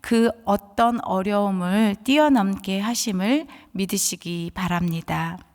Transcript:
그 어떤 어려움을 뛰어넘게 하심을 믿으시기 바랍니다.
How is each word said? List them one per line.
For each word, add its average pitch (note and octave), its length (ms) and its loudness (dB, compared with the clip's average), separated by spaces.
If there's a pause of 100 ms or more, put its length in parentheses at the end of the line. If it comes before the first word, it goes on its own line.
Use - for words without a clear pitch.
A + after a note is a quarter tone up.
그 A#3 300 2 (140)
어떤 A#3 580 0
어려움을 G3+ 1000 0
뛰어넘게 G#3+ 720 2
하심을 A3+ 720 -2 (240)
믿으시기 F3 800 -4
바랍니다. E3+ 840 -4 (180)